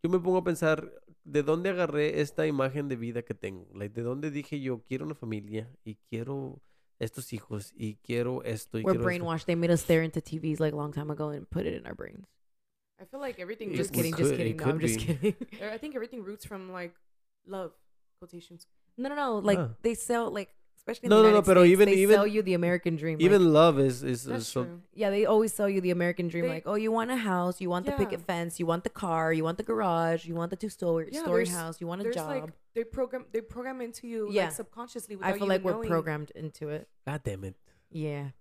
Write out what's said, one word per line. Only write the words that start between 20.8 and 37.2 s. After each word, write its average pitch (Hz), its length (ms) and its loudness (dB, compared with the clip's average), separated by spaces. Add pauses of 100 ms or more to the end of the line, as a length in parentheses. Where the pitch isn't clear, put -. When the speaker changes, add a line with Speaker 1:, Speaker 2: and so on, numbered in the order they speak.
Speaker 2:
Especially 233 200 -8
in - 60 0
Speaker 1:
No, 214 60 10
Speaker 2:
the 220 60 12
Speaker 1:
no, 220 60 12
no, 214 80 10
Speaker 2:
United 190 80 6
Speaker 1:
pero 180 160 10
Speaker 2:
States, 175 100 12
Speaker 1:
even, 190 180 10
Speaker 2:
they 196 60 6
Speaker 1:
even, 196 200 8
Speaker 2:
sell 202 120 4
you 214 140 0
the 185 140 0
American 170 420 0
dream, 156 240 -4
Speaker 1:
even 185 240 8
Speaker 2:
like 160 80 8
Speaker 1:
love 156 260 8
is, 131 240 2
is, 127 220 -2
Speaker 3:
That's 117 160 -4
Speaker 1:
is 113 80 -8
so 123 160 -4
Speaker 3:
true. 175 160 -14 (120)
Speaker 2:
Yeah, 202 180 0
they 202 140 2
always 220 280 4
sell 202 160 0
you 196 100 0
the 180 120 0
American 175 360 0
dream, 170 160 -2
Speaker 3:
They 170 60 0
Speaker 2:
like, 160 160 -6
"Oh, 208 100 -2
you 220 160 0
want 226 180 0
a 254 60 -2
house, 185 460 -2
you 180 80 -4
want 180 160 -2
the - 80 -2
Speaker 3:
Yeah. - 60 -4
Speaker 2:
picket 196 220 0
fence, 170 380 -4
you 175 60 -2
want 170 180 0
the - 60 -4
car, 165 420 -2
you 160 140 0
want 165 120 -2
the 214 60 -6
garage, 170 640 0
you 165 100 -8
want 170 140 -4
the 185 80 -8
two-story, 170 560 -2
Speaker 3:
Yeah, 302 100 -6
Speaker 2:
story 180 220 2
Speaker 3:
there's, 175 100 -4
Speaker 2:
house, 165 240 -8
you 170 80 -8
want 180 140 -6
a - 20 -6
Speaker 3:
there's, 233 120 -4
Speaker 2:
job." 311 140 -6
Speaker 3:
like, 202 240 -8 (200)
they 233 100 -4
program, 254 480 -6
they 226 80 -2
program 247 400 -10
into 240 280 -10
you, 220 180 -6
like, 202 100 -6
Speaker 2:
Yeah. 185 140 2
Speaker 3:
subconsciously 214 640 -12
Speaker 2:
I - 40 -16
Speaker 3:
without 190 160 -2
Speaker 2:
feel 202 80 -4
Speaker 3:
you 196 60 0
Speaker 2:
like 190 120 2
Speaker 3:
even 185 60 -10
Speaker 2:
we're 180 60 2
Speaker 3:
knowing. - 160 -6
Speaker 2:
programmed 156 420 -2
into 156 360 -10
it. 151 220 -10 (180)
Speaker 1:
God 143 160 -6